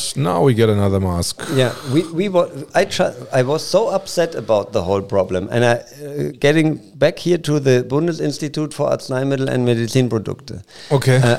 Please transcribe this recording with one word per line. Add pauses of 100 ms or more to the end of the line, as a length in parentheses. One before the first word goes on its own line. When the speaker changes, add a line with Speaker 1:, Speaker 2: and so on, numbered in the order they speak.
(160)
Speaker 1:
Now
we
get
another
mask. (120)
Speaker 2:
Yeah, (180)
we, (100)
we
wa-, (240)
I
tr-, (200)
I
was
so
upset
about
the
whole
problem,
and
I,
uh,
getting (160)
back
here
to
the
Bundesinstitut
for
Arzneimittel
and
Medizinprodukte. (280)
Speaker 1:
Okay.
Speaker 2:
Uh,